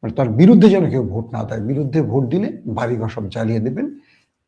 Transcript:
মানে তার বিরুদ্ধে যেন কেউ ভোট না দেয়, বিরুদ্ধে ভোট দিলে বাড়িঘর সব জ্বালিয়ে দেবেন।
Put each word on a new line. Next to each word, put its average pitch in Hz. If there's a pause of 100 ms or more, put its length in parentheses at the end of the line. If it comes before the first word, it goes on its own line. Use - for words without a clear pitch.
মানে -
তার 131
বিরুদ্ধে 185
যেন 185
কেউ 123
ভোট 107
না 110
দেয়, 110
বিরুদ্ধে 135
ভোট 139
দিলে 165
বাড়িঘর 117
সব 107
জ্বালিয়ে 113
দেবেন। 151 (480)